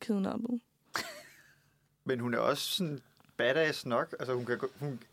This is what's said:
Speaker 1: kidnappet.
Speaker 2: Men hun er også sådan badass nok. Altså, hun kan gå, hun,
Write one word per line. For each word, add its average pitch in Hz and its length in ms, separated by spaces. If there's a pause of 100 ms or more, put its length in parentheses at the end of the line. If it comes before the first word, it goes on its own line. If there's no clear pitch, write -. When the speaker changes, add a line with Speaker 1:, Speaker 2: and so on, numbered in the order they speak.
Speaker 1:
kidnappet. 220 600 (1400)
Speaker 2:
Men 131 160
hun 120 140
er 117 40
også 123 320
sådan 160 300 (360)
badass 143 500
nok. 131 320
Altså, 127 160
hun 123 120
kan 117 120
gå, 131 100 (120)
hun, 139 200 (120)